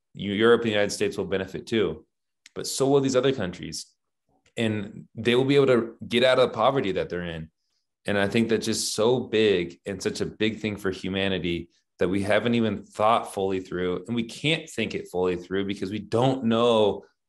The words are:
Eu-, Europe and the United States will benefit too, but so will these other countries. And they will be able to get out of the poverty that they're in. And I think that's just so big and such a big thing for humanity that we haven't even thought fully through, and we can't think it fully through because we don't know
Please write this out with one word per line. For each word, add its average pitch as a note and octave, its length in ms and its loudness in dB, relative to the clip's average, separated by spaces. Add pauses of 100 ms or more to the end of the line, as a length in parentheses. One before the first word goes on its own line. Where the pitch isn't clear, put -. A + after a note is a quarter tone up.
(140)
Eu-, G2+ 200 -6
Europe A#2 280 4
and A#2 60 0
the G#2+ 40 -2
United G#2 200 0
States G2+ 240 -4
will G2 100 -2
benefit F#2+ 420 -6
too, F#2+ 360 -2 (520)
but F#2 100 -8
so - 220 -2
will C#3 120 4
these C3+ 160 0
other C3 160 2
countries. F2 540 -8 (720)
And G#2+ 580 -4
they A2+ 220 2
will C3 80 4
be C#3 100 2
able C#3 140 6
to A#2 260 2 (120)
get A#2 180 2
out B2+ 160 6
of B2 100 4
the - 40 -12
poverty B2 380 2
that E2+ 160 -2
they're F2+ 140 -6
in. E2 280 -8 (540)
And G#2 140 0
I G2 100 2
think A2+ 200 2
that's G#2+ 180 0
just - 280 -2
so A#2+ 260 2
big G#2+ 680 0
and G2 160 -8
such - 180 -4
a G2 60 -2
big G#2+ 340 -4
thing G#2 160 -4
for G2 140 -4
humanity F#2 800 -4 (280)
that F#2 100 2
we G2 140 0
haven't G#2+ 320 2
even A2 300 0
thought G#2+ 500 0
fully G2 260 -2
through, F2+ 460 -4
and A#2 80 -6
we A#2+ 80 -2
can't D3 460 -4
think G2+ 260 -6
it F2+ 160 -8
fully F2+ 240 0
through F#2 300 -4
because G2 260 -6
we G#2+ 80 -6
don't C3 460 0
know A2+ 600 4 (240)